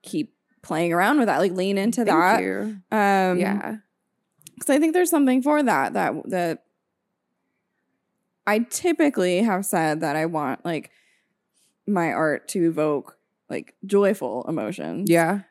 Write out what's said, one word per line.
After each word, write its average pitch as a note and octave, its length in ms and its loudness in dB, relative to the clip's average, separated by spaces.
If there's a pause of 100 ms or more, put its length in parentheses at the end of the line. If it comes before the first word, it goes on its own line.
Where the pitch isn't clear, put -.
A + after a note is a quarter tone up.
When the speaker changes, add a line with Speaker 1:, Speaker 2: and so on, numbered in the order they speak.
Speaker 1:
keep - 320 -8 (280)
playing E3+ 300 -2
around G3+ 260 2
with A#3+ 100 2
that, D3+ 100 0
like, F3 140 2
lean F#3+ 260 -2
into A#3 260 0
Speaker 2:
Thank G#3 40 2
Speaker 1:
that. F#3 340 4
Speaker 2:
you. G#3+ 340 -6 (160)
Speaker 1:
Um, G3 460 2
Speaker 2:
Yeah. G#3 380 -4 (840)
Speaker 1:
'cause - 100 -4
I C#4 80 4
think D#4+ 160 2
there's F4+ 160 2
something C4+ 320 4
for D4+ 200 2
that, D#3 320 0
that, B2+ 200 0 (160)
that F3 340 -4 (1800)
I G#3+ 140 2
typically A#3+ 840 0
have G3 220 0
said D#3+ 360 0
that D#3 160 -2
I D#3+ 100 0
want, D3+ 380 -4
like, E3 260 -6 (960)
my E3+ 260 0
art D3 360 -2
to E3+ 200 0
evoke, D3+ 480 -2 (320)
like, - 260 -10 (120)
joyful G3 640 0
emotions. G#2+ 600 -6
Speaker 2:
Yeah. E3+ 300 2 (100)